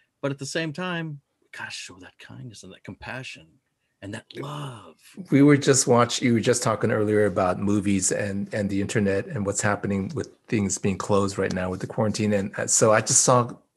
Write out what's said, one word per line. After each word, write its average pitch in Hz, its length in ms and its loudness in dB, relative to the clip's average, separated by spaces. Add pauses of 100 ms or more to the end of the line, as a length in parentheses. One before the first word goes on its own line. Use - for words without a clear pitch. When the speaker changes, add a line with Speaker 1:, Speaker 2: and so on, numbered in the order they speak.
(200)
Speaker 1:
but 139 100 -4
at 139 80 -8
the 135 80 -12
same 165 260 -6
time, 165 480 -8 (220)
we - 140 -20
gotta - 140 -12
show - 300 -14
that - 180 -20
kindness 117 440 -18
and 92 100 -18
that - 120 -20
compassion 110 600 -14 (560)
and 98 100 -12
that 113 140 -14 (100)
love. 139 600 -12 (340)
Speaker 2:
We 139 120 6
were 147 140 8
just 135 300 2
watch-, 120 340 4
you 120 140 2
were 113 60 2
just 117 220 2
talking 113 280 0
earlier 107 340 2
about 92 340 0
movies 101 540 0
and, 101 400 -4
and 101 160 -2
the 98 140 -2
internet 98 440 0
and 104 200 -6
what's 98 160 -2
happening 101 520 -2
with - 140 -6 (200)
things 101 280 0
being 95 220 -2
closed 98 400 0
right 95 160 0
now 92 160 -4
with 92 100 -6
the - 60 -8
quarantine. 107 480 0
And, 101 240 -2
uh, 113 80 -4
so 110 260 4
I 110 80 6
just - 220 2
saw 123 280 4 (260)